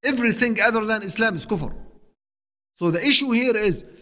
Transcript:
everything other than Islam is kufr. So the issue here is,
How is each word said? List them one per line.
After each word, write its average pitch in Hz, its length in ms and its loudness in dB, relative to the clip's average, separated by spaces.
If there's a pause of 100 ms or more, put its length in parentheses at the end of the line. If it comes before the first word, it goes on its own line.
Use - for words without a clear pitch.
everything 240 580 0
other 220 240 4
than 214 180 -2
Islam 202 340 -2
is 139 100 -10
kufr. 156 280 -4 (1000)
So 175 140 0
the 170 100 0
issue 277 300 2
here 233 260 2
is, 208 280 0 (180)